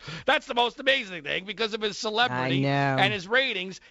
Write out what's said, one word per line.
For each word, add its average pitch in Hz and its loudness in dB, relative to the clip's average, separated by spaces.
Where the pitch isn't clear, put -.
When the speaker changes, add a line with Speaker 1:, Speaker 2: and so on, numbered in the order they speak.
Speaker 1:
That's 285 4
the 247 -6
most 240 0
amazing 240 0
thing. 147 -4
Because 208 -4
of 214 -6
his 208 -2
celebrity 139 0
Speaker 2:
I 139 2
know. 131 4
Speaker 1:
and 202 4
his 190 -6
ratings, 214 -2